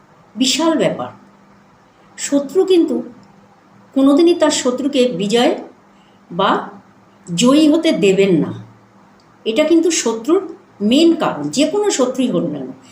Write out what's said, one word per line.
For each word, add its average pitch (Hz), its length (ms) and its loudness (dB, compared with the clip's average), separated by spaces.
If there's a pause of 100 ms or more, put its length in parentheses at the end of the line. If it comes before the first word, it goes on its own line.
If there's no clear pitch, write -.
(360)
বিশাল 311 420 0
ব্যাপার। 131 300 -4 (1080)
শত্রু 285 480 -2
কিন্তু 330 380 2 (920)
কোনোদিনই 285 400 4
তার 320 160 2
শত্রুকে 254 580 -2
বিজয় 226 460 0 (800)
বা 202 360 -2 (680)
জয়ী 277 340 4
হতে 320 240 2
দেবেন 190 440 2
না। 127 160 -2 (920)
এটা 220 200 0
কিন্তু 330 260 2
শত্রুর 247 640 -2 (260)
মেন 294 340 2
কারণ, 147 340 -4
যে 277 180 0
কোনো 403 240 -2
শত্রুই 254 400 -2
হোক 175 120 -2
না 147 160 -6
কেন। 131 140 -12 (200)